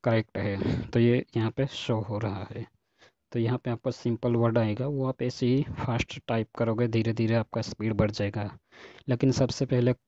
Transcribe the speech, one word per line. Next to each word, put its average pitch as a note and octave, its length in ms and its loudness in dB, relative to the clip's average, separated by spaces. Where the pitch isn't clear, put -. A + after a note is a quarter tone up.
correct A2+ 340 0
है, G2 420 -2
तो A#2 100 4
ये A#2+ 240 4
यहाँ A2 140 2
पे C3+ 160 -2
शो - 340 -4
हो G#2 180 -6
रहा G2 320 -4
है। A#2 160 -10
तो A#2+ 60 -2
यहाँ A#2+ 200 0
पे - 120 -6
आपको A#2+ 200 -4
simple A#2 460 -2
word A#2 220 4
आएगा, A2 280 0
वो C#3 200 -2
आप C3 160 -4
ऐसे B2 240 -2
ही C3+ 160 4
fast - 420 -4
type A2+ 200 0
करोगे, A2+ 300 2
धीरे A2+ 240 2
धीरे A2+ 220 2
आपका A2 280 -2
speed G#2+ 300 -4
बढ़ G#2 180 2
जाएगा। G#2 400 -4
लेकिन C3 240 4
सबसे C3 340 0
पहले B2 260 4